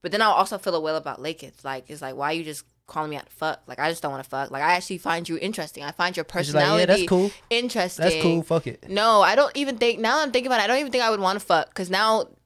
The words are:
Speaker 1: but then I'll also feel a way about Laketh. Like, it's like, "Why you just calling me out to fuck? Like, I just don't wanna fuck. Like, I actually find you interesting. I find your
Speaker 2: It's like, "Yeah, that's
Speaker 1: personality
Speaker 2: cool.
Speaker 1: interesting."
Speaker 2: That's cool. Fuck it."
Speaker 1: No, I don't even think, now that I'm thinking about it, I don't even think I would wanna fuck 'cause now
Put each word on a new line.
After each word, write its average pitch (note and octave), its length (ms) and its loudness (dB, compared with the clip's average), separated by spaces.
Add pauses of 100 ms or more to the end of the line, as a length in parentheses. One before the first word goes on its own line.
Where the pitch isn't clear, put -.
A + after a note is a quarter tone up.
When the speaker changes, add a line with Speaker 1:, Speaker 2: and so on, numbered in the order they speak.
Speaker 1:
but F3 100 -6
then G#3 120 0
I'll G#3+ 80 6
also F#3+ 260 2
feel F#3 180 -4
a E3 60 2
way D#3 140 -2
about D3+ 260 -6
Laketh. D3 420 -12
Like, C3+ 260 -8
it's D3+ 120 -14
like, C3 140 -10
"Why C#3+ 180 -2
you E3 100 -4
just D3+ 200 -12 (220)
calling D#3 240 -6
me D3 80 -8
out - 80 -14
to - 60 -20
fuck? - 340 -6
Like, B2+ 140 -14
I D3+ 100 0
just E3 140 -6
don't D3 80 -4
wanna C3+ 120 -10
fuck. C3+ 280 -8
Like, C3+ 100 -6
I E3 120 2
actually F3+ 260 -4
find E3+ 280 -4
you E3 140 -6
interesting. F3 420 -8
I C#3+ 80 -8
find F3+ 240 -2
your E3 100 -6 (100)
Speaker 2:
It's D3 180 -2
like, D3+ 100 4
"Yeah, F3 220 4
that's F#3+ 160 4
Speaker 1:
personality F3 60 0
Speaker 2:
cool. F#3+ 240 2 (180)
Speaker 1:
interesting." A3+ 540 -2
Speaker 2:
That's E3 180 2
cool. E3 220 2
Fuck E3 240 -2
it." - 200 -12
Speaker 1:
No, G#3 340 4
I F#3 140 6
don't C#4 220 4
even C4+ 220 -4
think, A#3 200 2
now A3+ 180 2
that D#4 60 2
I'm C4+ 80 -4
thinking B3+ 160 0
about B3 120 2
it, G3+ 60 2
I - 20 0
don't B3 120 2
even C#4 120 -4
think B3 120 0
I A3+ 60 2
would G#3+ 100 0
wanna G3 200 0
fuck - 340 2
'cause F3+ 160 -8
now G#3+ 380 2 (180)